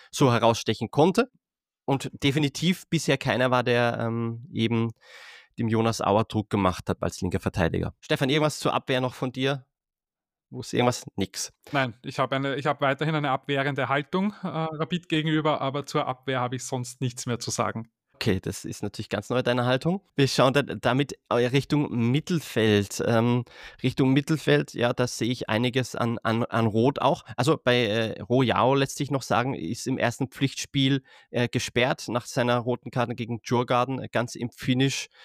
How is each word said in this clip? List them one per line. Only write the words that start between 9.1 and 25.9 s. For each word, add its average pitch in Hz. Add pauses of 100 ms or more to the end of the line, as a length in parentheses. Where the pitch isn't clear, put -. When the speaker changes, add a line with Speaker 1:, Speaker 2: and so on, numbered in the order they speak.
Speaker 1:
von 127
dir? 135 (840)
Wo 123
ist -
irgendwas? 123 (120)
Nix. - (220)
Speaker 2:
Nein, 131 (120)
ich 139
hab 131
eine, 135
ich 143
hab 143
weiterhin 147
eine 143
abwehrende 135
Haltung, 185 (120)
äh, 185
Rapid 160
gegenüber, 156
aber 139
zur 143
Abwehr 131
habe 123
ich 123
sonst -
nichts 123
mehr 120
zu -
sagen. 113 (260)
Speaker 1:
Okay, 95
das -
ist -
natürlich 104
ganz 101
neu, 123
deine 123
Haltung. 147 (160)
Wir 139
schauen 131
dann 104
damit, 131 (160)
äh, 120
Richtung 123
Mittelfeld. 110
Ähm, 120 (380)
Richtung 131
Mittelfeld, 147
ja, 120
da 123
sehe 117
ich -
einiges 120